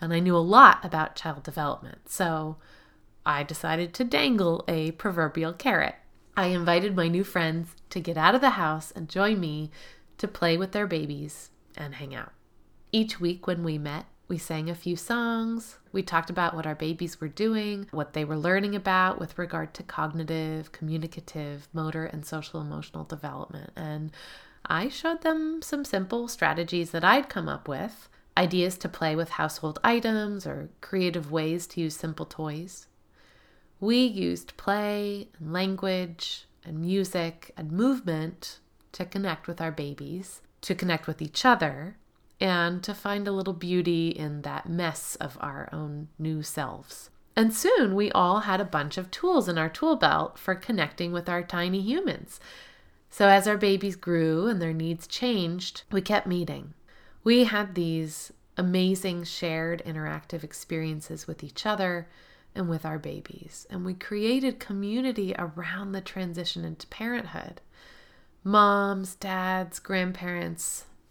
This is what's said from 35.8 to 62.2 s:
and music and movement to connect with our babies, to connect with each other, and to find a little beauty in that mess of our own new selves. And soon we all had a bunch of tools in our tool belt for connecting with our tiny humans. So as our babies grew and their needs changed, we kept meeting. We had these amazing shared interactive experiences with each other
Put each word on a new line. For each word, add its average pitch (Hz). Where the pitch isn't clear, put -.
and 160
music 180
and 156
movement 175
to 180
connect 185
with 175
our 160
babies, 147
to -
connect 180
with -
each -
other, 160
and 180
to 208
find 202
a 202
little 190
beauty 175
in 147
that 143
mess 170
of 135
our 143
own 151
new 156
selves. -
And 220
soon 311
we 202
all 185
had 202
a 202
bunch 147
of 185
tools 330
in 170
our 160
tool 302
belt 156
for 190
connecting 175
with 175
our 175
tiny 180
humans. 226
So 202
as 196
our 208
babies 196
grew 165
and 220
their 165
needs 165
changed, 180
we 208
kept 202
meeting. 156
We 240
had 208
these 160
amazing 185
shared 165
interactive 156
experiences 156
with 160
each -
other 185